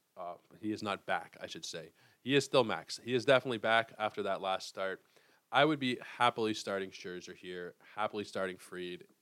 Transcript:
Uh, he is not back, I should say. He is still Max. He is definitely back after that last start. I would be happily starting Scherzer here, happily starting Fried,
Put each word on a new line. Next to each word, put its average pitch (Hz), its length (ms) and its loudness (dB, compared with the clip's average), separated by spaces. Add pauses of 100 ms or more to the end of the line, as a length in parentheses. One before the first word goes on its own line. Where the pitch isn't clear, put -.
(180)
Uh, 87 160 -8 (260)
he 107 100 -4
is 101 120 -4
not 101 240 -4
back, 90 340 -4
I 92 60 -8
should - 180 -12
say. 82 280 -10 (300)
He 131 140 4
is 139 80 6
still 135 180 6
Max. 92 400 -4
He 120 120 0
is 117 100 0
definitely 127 340 4
back 113 400 2
after 104 260 -2
that 95 160 -2
last 95 280 -2
start. 95 320 -4 (500)
I 131 140 6
would 151 160 2
be 127 180 0 (180)
happily 117 380 2
starting 98 360 -4
Scherzer 90 440 -12
here, 90 400 -10 (200)
happily 107 300 -2
starting 95 320 -4
Fried, 90 480 -10 (180)